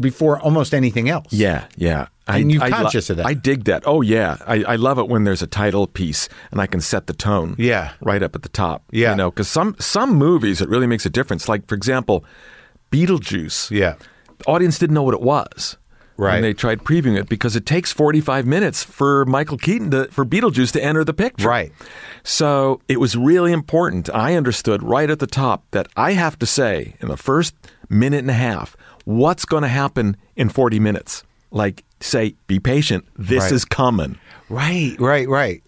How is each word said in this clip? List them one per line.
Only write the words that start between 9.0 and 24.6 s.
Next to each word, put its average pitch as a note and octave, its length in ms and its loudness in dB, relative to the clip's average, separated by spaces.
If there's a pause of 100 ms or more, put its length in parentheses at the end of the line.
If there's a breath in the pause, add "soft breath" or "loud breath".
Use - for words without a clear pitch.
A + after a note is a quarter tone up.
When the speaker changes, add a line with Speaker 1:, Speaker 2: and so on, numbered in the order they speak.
Speaker 2:
You F#2+ 60 2
know, F#2 140 0
'cause G#2 160 -4
some, F#3+ 320 -2
some A#3 360 0
movies, C#3 460 2
it F#2+ 80 -2
really B2 180 2
makes A#2 180 -2
a F#2+ 40 -2
difference. F#2+ 400 -4
Like, G#2+ 180 -2
for - 80 -4
example, G#2+ 480 -2 (680 loud breath)
Beetlejuice. C3+ 800 -2
Speaker 1:
Yeah. F#2+ 240 0 (440 soft breath)
Speaker 2:
The - 60 -20
audience E3+ 340 2
didn't D#3 140 2
know D3+ 100 2
what B2+ 100 2
it - 80 -2
was - 560 -2 (380 soft breath)
Speaker 1:
Right. G2 180 2
Speaker 2:
when F2+ 100 2
they A2 100 0
tried A2 300 -2
previewing C#3 340 2
it G2 100 -2
because A2 280 -2
it A2 100 -4
takes F3 260 -2
forty-five D3+ 540 2
minutes D#3+ 380 0
for C#3 420 0
Michael C#3+ 320 -2
Keaton G#3 340 -2
to, C3 200 0
for C#3 120 -2
Beetlejuice C3 500 0
to C3 100 -2
enter D#3 200 2
the D3 100 -2
picture. F#3+ 340 -2
Speaker 1:
Right. A#2 240 0 (520 loud breath)
Speaker 2:
So C#3 640 0
it C3+ 120 0
was A#2+ 160 0
really E3+ 360 4
important. D#3+ 640 -2
I B2+ 220 0
understood A#2 480 0